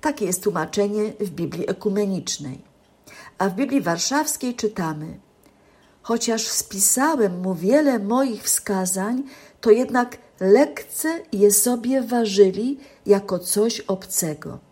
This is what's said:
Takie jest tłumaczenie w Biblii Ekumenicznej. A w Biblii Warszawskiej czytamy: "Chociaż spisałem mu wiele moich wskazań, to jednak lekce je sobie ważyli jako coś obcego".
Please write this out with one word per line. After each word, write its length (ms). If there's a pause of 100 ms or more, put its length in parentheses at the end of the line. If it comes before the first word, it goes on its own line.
Takie 240
jest 180
tłumaczenie 760
w 100
Biblii 400
Ekumenicznej. 920 (760)
A 120
w 60
Biblii 260
Warszawskiej 720
czytamy: 640 (800)
"Chociaż 460
spisałem 960
mu 140
wiele 440
moich 440
wskazań, 800 (380)
to 100
jednak 460 (220)
lekce 800 (120)
je 200
sobie 500
ważyli 760 (260)
jako 340
coś 400
obcego". 800 (120)